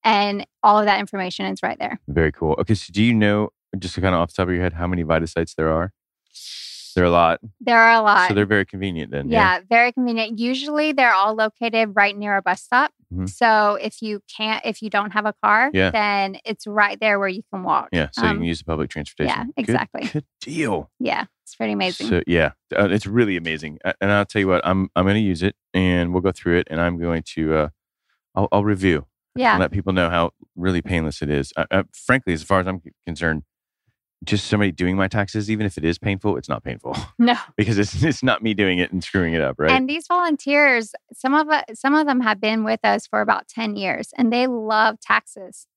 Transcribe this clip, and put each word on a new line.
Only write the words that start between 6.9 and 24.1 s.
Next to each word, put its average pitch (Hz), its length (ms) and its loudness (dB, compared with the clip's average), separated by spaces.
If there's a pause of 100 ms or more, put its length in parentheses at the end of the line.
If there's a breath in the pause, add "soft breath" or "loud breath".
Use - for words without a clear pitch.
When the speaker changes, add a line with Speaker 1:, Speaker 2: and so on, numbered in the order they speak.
Speaker 2:
There 90 120 4
are - 20 4
a 87 40 4
lot. 85 280 4 (220)
Speaker 1:
There 233 180 4
are 226 140 8
a 226 80 4
lot. 196 260 4
Speaker 2:
So 135 60 0
they're 104 120 2
very 98 200 2
convenient 90 460 -6
then, 71 180 -6
yeah? 190 300 2
Speaker 1:
Yeah, - 100 -12
very 240 240 4
convenient. 226 460 -4
Usually 285 520 -2
they're 254 220 2
all 202 220 2
located 220 600 -2
right 202 220 2
near 208 180 -2
a 196 60 0
bus 185 220 -2
stop. 262 280 0 (220)
Speaker 2:
Mm-hmm. 92 140 -4
Speaker 1:
So 208 540 2
if - 200 -8
you 214 260 -6
can't, 214 380 -6
if 220 160 -6
you 220 80 -8
don't 208 220 -2
have 208 140 -2
a 214 160 -2
car, 220 320 4
Speaker 2:
Yeah. 185 180 4
Speaker 1:
then 202 520 0
it's 220 240 -8
right 208 320 2
there 214 180 2
where 196 120 -2
you 190 140 -8 (100)
can 185 100 -8
walk. 160 300 0
Speaker 2:
Yeah, 78 180 0
so - 120 -4
you 110 40 2
Speaker 1:
Um, 107 100 0
Speaker 2:
can 85 60 -4
use 85 160 -2
the - 60 -18
public 76 240 -4
transportation. 76 480 -4
Speaker 1:
yeah, - 80 -8
Speaker 2:
Good, 247 240 -8
Speaker 1:
exactly. - 320 -4 (100)
Speaker 2:
good 151 140 -6 (160)
deal. 123 580 -6
Speaker 1:
Yeah, - 260 -4 (200)
it's - 100 -20
pretty 220 160 -4
amazing. 185 360 -4
Speaker 2:
So, 90 200 0
yeah, 82 240 2 (260)
uh, 101 120 2
it's 104 180 0
really 104 300 2
amazing. 80 480 -8
Uh, 92 160 -2
and 98 100 2